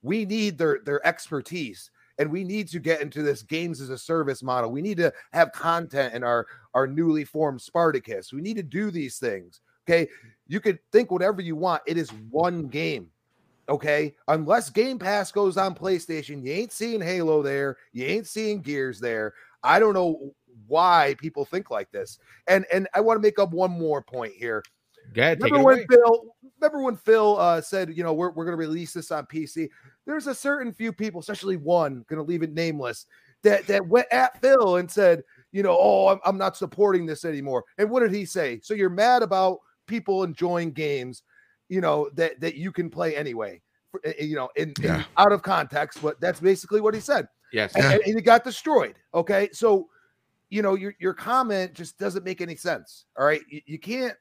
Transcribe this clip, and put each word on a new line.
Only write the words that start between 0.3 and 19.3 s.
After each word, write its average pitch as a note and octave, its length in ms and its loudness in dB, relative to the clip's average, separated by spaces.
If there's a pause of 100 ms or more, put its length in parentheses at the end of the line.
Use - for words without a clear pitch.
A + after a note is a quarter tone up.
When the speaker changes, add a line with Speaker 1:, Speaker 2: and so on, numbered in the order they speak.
Speaker 1:
their, D3+ 280 0
their C#3+ 200 -4
expertise, D3+ 840 -6 (280)
and D3+ 120 -2
we F#3 120 -6
need G3 240 -6
to E3+ 120 -10
get D#3 220 -2
into D3 200 -8
this C3+ 220 -4
games D#3+ 360 -8
as C3+ 120 -14
a B2+ 60 -10
service D3 440 -4
model. B2+ 300 -2
We C#3 100 -6
need G3 160 -6
to E3 160 2 (200)
have E3 180 4
content D3+ 640 -2
in B2 80 -6
our, A#2+ 240 0 (260)
our C3 140 2
newly D#3 360 0
formed C#3+ 380 -4
Spartacus. C3 720 -2
We C#3 80 -10
need A3 160 -8
to F#3+ 60 -8
do F3 280 -4
these D3+ 280 -8
things," G2 420 -6 (260)
okay? E3+ 220 2 (380)
You F3+ 120 -4
could F#3+ 200 0 (120)
think A3+ 200 4
whatever F#3 300 0
you E3 140 -6
want. E3 300 -2
It E3 120 -4
is C#3+ 140 -4 (200)
one E3 380 0
game, C#3+ 400 -6 (600)
okay? D3 460 0 (140)
Unless D#3+ 420 2
Game B3+ 260 0
Pass F#3+ 340 -4
goes G3 260 0
on F#3+ 180 -2
PlayStation, D#3 680 -6
you C3 100 -6
ain't G#3+ 180 -6
seeing A3+ 300 -6
Halo E3 420 2
there. C#3 340 -2 (160)
You B2 120 -8
ain't G3+ 220 -2
seeing G#3+ 340 -4
Gears C3 380 -6
there. A2 340 -4 (300)